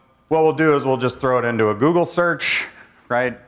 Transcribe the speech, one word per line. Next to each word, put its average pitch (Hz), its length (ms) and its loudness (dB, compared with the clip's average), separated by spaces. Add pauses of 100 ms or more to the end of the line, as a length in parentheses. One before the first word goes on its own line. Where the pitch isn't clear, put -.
(280)
what 160 160 0
we'll 160 80 4
do 151 240 2
is 131 100 -2
we'll 131 120 2
just 123 240 -4
throw 127 180 2
it 117 60 -2
into 113 240 2
a 104 60 0
Google 165 300 2
search, 170 600 -2 (400)
right? 123 400 -2